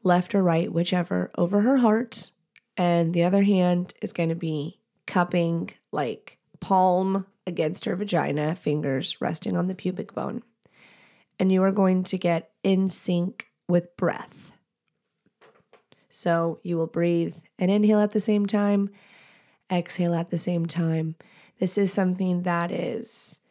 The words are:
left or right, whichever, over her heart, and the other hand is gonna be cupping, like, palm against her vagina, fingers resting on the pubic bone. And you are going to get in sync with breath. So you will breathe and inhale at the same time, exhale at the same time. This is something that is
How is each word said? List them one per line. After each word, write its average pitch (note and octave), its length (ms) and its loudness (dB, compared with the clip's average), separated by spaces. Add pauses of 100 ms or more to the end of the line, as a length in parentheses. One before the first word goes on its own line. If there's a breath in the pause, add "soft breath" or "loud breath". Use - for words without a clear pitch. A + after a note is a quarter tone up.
left F3+ 300 2
or G3 80 4
right, F3 300 2
whichever, F3 640 -2
over G3 260 2
her C4 160 4
heart, A#3 520 0 (460)
and E3+ 360 2
the E3+ 120 2
other G3 180 4
hand F3+ 580 2
is F#3+ 120 -6
gonna E3 240 -2
be D#3+ 420 -6 (280)
cupping, F3 640 0 (200)
like, - 480 -6 (220)
palm F#3+ 640 2 (180)
against E3+ 420 -4
her F#3 100 -2
vagina, D3+ 580 -2
fingers D3+ 640 -4
resting F3+ 360 -4
on F3 100 0
the F#3 80 -6
pubic F3+ 380 -8
bone. - 300 -8 (1000 soft breath)
And F#3+ 100 2
you F#3+ 140 4
are F#3+ 80 2
going F#3 320 2
to F#3 140 -6
get E3+ 320 -2 (120)
in F#3+ 260 2
sync F3+ 600 -4 (200)
with F3 280 0
breath. - 560 -6 (1600 soft breath)
So E3+ 520 0
you E3+ 160 -4
will E3 80 0
breathe E3+ 500 0 (220)
and F#3 120 2
inhale G#3 300 4
at G#3 120 2
the G#3+ 80 0
same G#3 260 2
time, G3+ 440 0 (800 soft breath)
exhale F3 440 0
at E3+ 160 -4
the E3+ 80 -2
same E3+ 280 -2
time. D#3+ 480 -2 (440 soft breath)
This F3+ 180 -2
is G3 160 2
something F3+ 500 0
that F3 280 -2
is - 720 -6 (100)